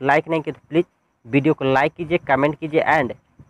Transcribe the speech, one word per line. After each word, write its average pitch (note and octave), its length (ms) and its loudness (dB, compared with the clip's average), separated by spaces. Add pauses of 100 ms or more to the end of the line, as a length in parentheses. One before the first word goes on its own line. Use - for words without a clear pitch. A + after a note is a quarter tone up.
like C#3+ 260 2
नहीं D#3+ 140 -2
किया C#3+ 100 -8
तो - 160 -20
please E3 160 0 (420)
वीडियो C#3 280 2
को C#3 100 -6
like C3+ 300 0
कीजिए, E3+ 240 -4
comment C#3 400 0
कीजिए D#3 320 -2
and D3 240 0 (360)